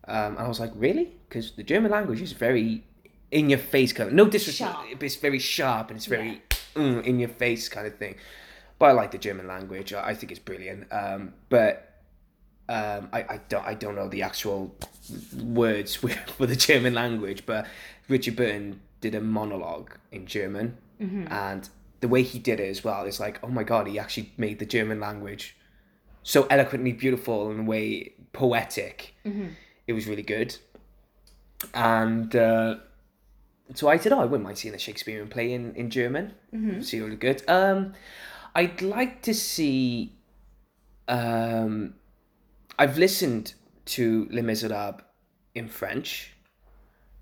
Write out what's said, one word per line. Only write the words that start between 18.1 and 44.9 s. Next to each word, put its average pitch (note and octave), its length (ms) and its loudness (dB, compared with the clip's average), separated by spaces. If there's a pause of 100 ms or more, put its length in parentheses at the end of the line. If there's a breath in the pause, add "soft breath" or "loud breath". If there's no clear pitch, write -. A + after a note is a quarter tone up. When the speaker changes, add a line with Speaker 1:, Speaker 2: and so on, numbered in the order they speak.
Speaker 1:
Burton G#2 440 -2 (220)
did A2+ 120 -2
a A2 60 -2
monologue G#2 720 -4 (180)
in F#2+ 140 -14
German, G2+ 540 -4 (200)
Speaker 2:
Mm-hmm. F#3+ 320 -6
Speaker 1:
and G2 380 -4 (320)
the B2 80 0
way B2+ 140 6
he B2 160 -2
did A2 220 0
it G2 100 -2
as G2 120 -8
well, G2+ 220 -4
it's G2 160 -8
like, G#2+ 220 -6
"Oh B2 60 -10
my B2 160 -2
God, G#2+ 240 2
he G2+ 100 -6
actually G#2+ 400 -8
made G#2+ 200 -2
the G#2+ 80 -6
German G#2+ 340 0
language G2+ 540 -10 (680 soft breath)
so C#3 260 6
eloquently B2+ 440 4
beautiful B2 580 0
and A2 180 -2
way A2 460 -2 (180)
poetic." A#2 800 0 (120)
Speaker 2:
Mm-hmm. G3+ 220 -6 (380 loud breath)
Speaker 1:
It A#2+ 60 -2
was A2 140 -2
really G#2 160 -6
good. A2 340 -2 (1160)
And, A2+ 600 2
uh, A2+ 420 4 (960)
so D3 140 4
I D#3 100 8
said, A3 140 4
"Oh, C4+ 80 6
I D3 40 4
wouldn't A#2+ 200 0
mind G2+ 140 -8
seeing G#2+ 160 -8
a F#2+ 40 -12
Shakespearean G#2+ 500 -8
play A#2+ 240 -2
in, A#2+ 220 -6
in A#2+ 160 -6
German." C3 440 -2 (200)
Speaker 2:
Mm-hmm. G#3+ 280 -2
Speaker 1:
See, A#2 180 -6
really G#2+ 160 -8
good. B2+ 320 0
Um, F#3+ 460 4 (600 loud breath)
I'd F3 280 2
like A3+ 400 -2
to A3 120 2
see, C3 800 0 (920)
um, A2+ 880 0 (840)
I've C#3 200 4
listened D#3+ 560 2 (420)
to A2+ 340 2
Les A#2 120 -2
Miserables G#2+ 580 -2 (540)